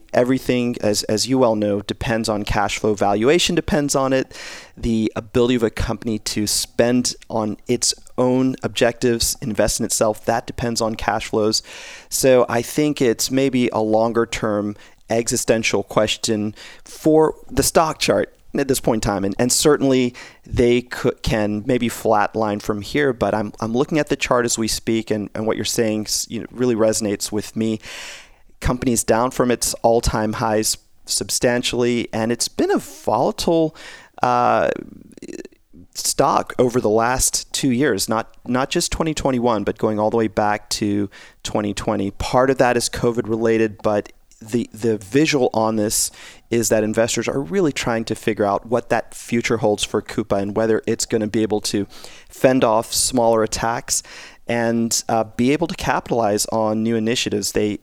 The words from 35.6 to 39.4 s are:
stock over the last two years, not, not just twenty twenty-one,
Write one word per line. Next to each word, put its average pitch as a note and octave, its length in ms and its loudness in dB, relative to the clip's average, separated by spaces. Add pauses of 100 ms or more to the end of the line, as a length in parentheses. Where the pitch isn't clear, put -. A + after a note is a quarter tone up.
stock - 640 0
over B2 240 2
the A2 80 2
last A#2 640 0
two C#3+ 160 0
years, A#2+ 400 0
not, A2+ 260 -2 (120)
not B2+ 240 0
just F3 200 -2
twenty D#3+ 220 -2
twenty-one, A#2+ 500 0